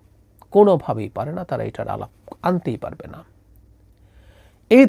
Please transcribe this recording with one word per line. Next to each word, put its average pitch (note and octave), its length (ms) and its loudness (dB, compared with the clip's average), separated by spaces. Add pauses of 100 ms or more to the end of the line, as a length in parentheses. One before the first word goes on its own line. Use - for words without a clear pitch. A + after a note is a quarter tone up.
(540)
কোনোভাবেই D#3+ 640 2
পারে C3 200 -8
না, F#3 140 -10
তারা A#2+ 200 -8
এটার - 240 -12
আলাপ - 180 -12 (360)
আনতেই E3+ 360 -6
পারবে - 300 -14
না। E3 60 -20 (1500)
এই B3+ 180 8